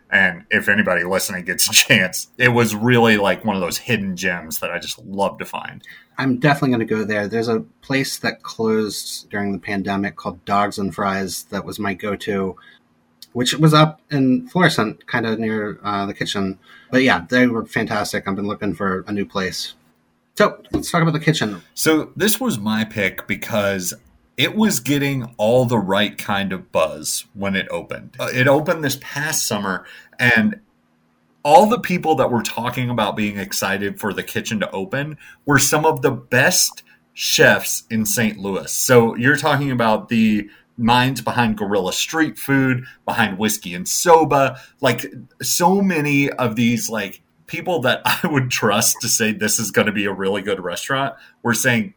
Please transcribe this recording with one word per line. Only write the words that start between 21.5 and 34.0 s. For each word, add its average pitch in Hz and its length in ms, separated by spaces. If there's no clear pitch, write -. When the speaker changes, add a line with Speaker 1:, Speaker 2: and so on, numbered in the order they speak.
Speaker 1:
So 156 420
this 214 240
was 208 200
my 110 260
pick 101 420
because 101 680
it 147 180
was 214 260
getting 139 560
all 120 280
the 117 140
right 101 380
kind 98 340
of 90 200
buzz 78 600
when 98 220
it 92 160
opened. - 480
Uh, 127 140
it 127 140
opened 156 360
this 127 180
past 151 460
summer, 98 380
and 113 400
all 165 240
the 240 120
people 165 360
that 127 140
were 117 120
talking 123 480
about 107 260
being 104 220
excited 98 640
for 101 140